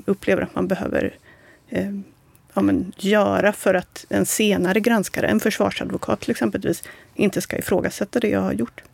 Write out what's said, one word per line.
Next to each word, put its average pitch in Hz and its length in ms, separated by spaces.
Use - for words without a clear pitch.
upplever 196 360
att 180 140
man 180 120
behöver, - 480
eh, 196 220
ja, 202 80
men, 190 360
göra 202 560
för 202 200
att - 360
en 196 160
senare 190 540
granskare, 214 480
en 214 120
försvarsadvokat 196 800
till - 100
exempelvis, 190 520
inte 180 260
ska - 160
ifrågasätta - 640
det 226 100
jag 196 120
har 190 120
gjort. 220 300